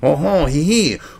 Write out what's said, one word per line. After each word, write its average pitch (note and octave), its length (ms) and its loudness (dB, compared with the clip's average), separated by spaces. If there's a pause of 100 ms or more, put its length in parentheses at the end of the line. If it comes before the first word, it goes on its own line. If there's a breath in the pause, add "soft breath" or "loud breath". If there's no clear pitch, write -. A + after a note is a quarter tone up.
Oh, D3 140 2
oh, F#3 280 0
he, C#3 180 -2
he. F3+ 360 0 (200 loud breath)